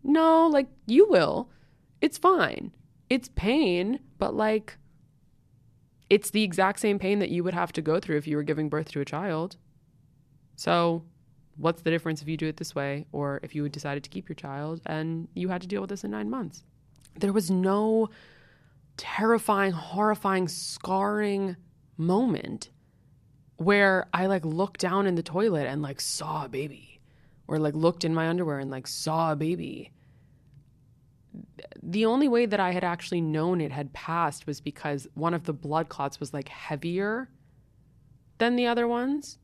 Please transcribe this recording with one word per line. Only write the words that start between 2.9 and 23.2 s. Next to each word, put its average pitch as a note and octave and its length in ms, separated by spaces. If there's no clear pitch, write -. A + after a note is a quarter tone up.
It's B3 240
pain, A3 640
but, - 160
like, G#3+ 440
it's G3+ 220
the G#3+ 140
exact F#3+ 340
same G3+ 220
pain G3 180
that G3 120
you F3 120
would F3 120
have F3 180
to E3 100
go D#3 160
through E3+ 180
if D3+ 120
you D3+ 80
were D3 80
giving D3+ 240
birth D3+ 240
to D3 80
a C#3 40
child. E3 520
So E3+ 480
what's E3 260
the D#3+ 80
difference D#3+ 320
if C#3+ 60
you D#3+ 80
do D#3 100
it D#3 120
this - 180
way C#3+ 340
or C#3+ 320
if - 140
you D3 120
decided C#3+ 360
to - 60
keep F#3+ 180
your D#3+ 80
child D3+ 500
and E3 480
you F3+ 140
had F3+ 140
to F#3 40
deal G3 140
with F#3+ 100
this G3+ 140
in G3+ 80
nine G#3+ 180
months? B3 320
There G3 140
was F#3+ 180
no G#3+ 600
terrifying, G#3 760
horrifying, F#3+ 720
scarring G3 1120
moment F#3 720